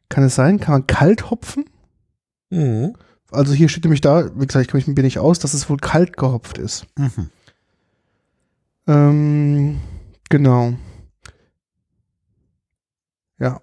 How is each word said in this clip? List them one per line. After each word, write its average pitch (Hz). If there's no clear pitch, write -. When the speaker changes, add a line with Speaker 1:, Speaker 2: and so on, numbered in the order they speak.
Speaker 1:
kann 139
es 127
sein, 175
kann 156
man 135
kalt -
hopfen? -
Speaker 2:
Mhm. 147
Speaker 1:
Also 143
hier 151
steht 160
nämlich 156
da, 151
wie 135
gesagt, 131
ich 123
kenne 143
mich 131
mit 143
Bier 135
nicht 127
aus, 160
dass 147
es 139
wohl 143
kalt -
gehopft 127
ist. -
Speaker 2:
Mhm. 110
Speaker 1:
Ähm, 147
genau. 127
Ja, 127